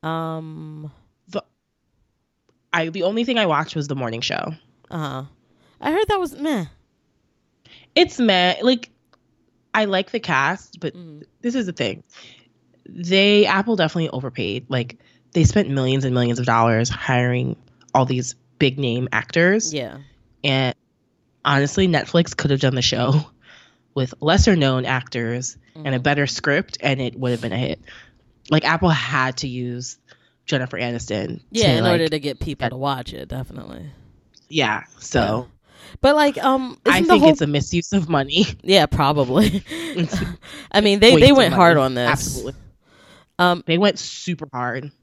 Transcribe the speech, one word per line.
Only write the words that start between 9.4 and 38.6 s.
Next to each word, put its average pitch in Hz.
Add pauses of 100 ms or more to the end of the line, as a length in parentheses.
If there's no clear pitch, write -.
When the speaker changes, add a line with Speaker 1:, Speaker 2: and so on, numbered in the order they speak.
Speaker 2:
I 214
like 196
the 233
cast, 165
but 175
Speaker 1:
Mm-hmm. 160 (180)
Speaker 2:
this 240
is 240
the 180
thing. 104 (840)
They, 196
Apple 196
definitely 165
overpaid. 123
Like, 120 (360)
they 165
spent -
millions 135
and 127
millions 120
of 120
dollars 117
hiring 123 (400)
all 131
these 123 (260)
big 135
name 127
actors. 175
Speaker 1:
Yeah. 131 (460)
Speaker 2:
And 135 (680)
honestly, 143
Netflix 165
could 143
have 135
done 131
the 123
show 131 (380)
<laughs> -
with 131
lesser 190
known 131
actors 123 (180)
and 156
a -
Speaker 1:
Mm-hmm. 123
Speaker 2:
better 143
script, -
and 135
it 123
would 123
have 113
been 117
a 104
hit. - (720)
Like, 156
Apple 165
had 131
to 139
use 123 (480)
Jennifer 127
Aniston 117 (100)
Speaker 1:
Yeah, 214
Speaker 2:
to, 123
Speaker 1:
in 185
Speaker 2:
like, 180
Speaker 1:
order 165
to 151
get 139
people 135
Speaker 2:
get 117
Speaker 1:
to 127
watch 135
it, -
definitely. - (640)
Speaker 2:
Yeah, 120 (160)
so -
Speaker 1:
Yeah. 110 (500)
But, 277
like, 285
um, 262
Speaker 2:
I -
Speaker 1:
isn't 339
the 349
Speaker 2:
think 285
Speaker 1:
whole 320
Speaker 2:
it's -
a 151
misuse 147
of 180
money. 156
<laughs> -